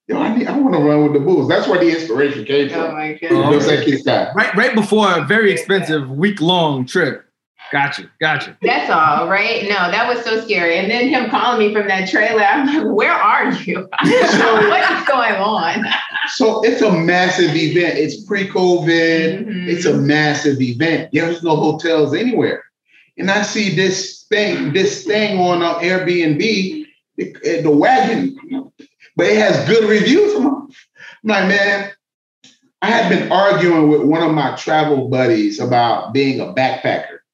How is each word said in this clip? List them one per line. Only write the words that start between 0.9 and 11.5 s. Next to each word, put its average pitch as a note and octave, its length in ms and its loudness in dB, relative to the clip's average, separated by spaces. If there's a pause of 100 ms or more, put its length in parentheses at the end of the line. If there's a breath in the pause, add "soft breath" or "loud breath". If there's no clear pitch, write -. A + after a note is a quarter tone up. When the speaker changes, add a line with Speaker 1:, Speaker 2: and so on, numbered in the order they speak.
Speaker 1:
with D3 100 2
the C#3+ 80 2
bulls." D3 260 2
That's F#3+ 200 2
where F3+ 120 2
the E3+ 100 4
inspiration C#3 560 -2
came C#3 240 0
from. - 120 -6
Speaker 2:
Oh E3 100 -4
my D#3 260 -8 (120)
Speaker 3:
Oh, D3+ 240 2
Speaker 1:
Dos C#3+ 120 2
Speaker 2:
goodness. - 20 2
Speaker 3:
okay. D3+ 260 2
Speaker 1:
Equis C3 120 -4
guy. B2+ 280 0
Speaker 3:
Right, F3 220 -2
right A#3+ 200 0
before G#3 420 2
a D3+ 60 -2
very G#3 260 2
Speaker 2:
Yeah. F3+ 60 2
Speaker 3:
expensive D#3 540 -2
week-long D#3 760 0
trip. C#3+ 400 -4 (460)
Gotcha, C#3 380 -4 (100)
gotcha. D#3 420 -4
Speaker 2:
That's - 300 0
all, D#3+ 380 2
right? G#3 340 -2
No, G3+ 60 -4 (200)
that A#3+ 240 0
was A#3 120 -6
so A3 160 -2
scary. F3 360 -2
And G3 140 -2
then B3 160 0
him B3+ 220 0
calling A#3 360 0